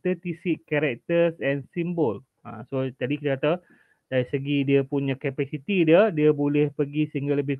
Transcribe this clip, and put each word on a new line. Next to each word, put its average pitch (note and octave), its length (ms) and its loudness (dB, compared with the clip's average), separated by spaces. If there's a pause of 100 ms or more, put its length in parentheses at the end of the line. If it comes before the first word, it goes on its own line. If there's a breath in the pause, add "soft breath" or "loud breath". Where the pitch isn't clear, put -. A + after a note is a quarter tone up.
thirty-six F3 640 -4
characters E3 720 0
and C#3 320 -2
symbol. E3 480 -2 (240)
Ah, A2+ 240 -14
so C3 320 -4
tadi C3 160 -2
kita C#3 240 -4
kata E3 240 0 (480 soft breath)
dari B2+ 160 0
segi C#3 400 -2
dia C#3 160 4
punya C#3 320 -2
kapasiti D3 720 -2
dia, F#3 240 6
dia D3+ 240 4
boleh D3 400 2
pergi D3 320 -2
sehingga C#3+ 320 -2
lebih C#3 200 -2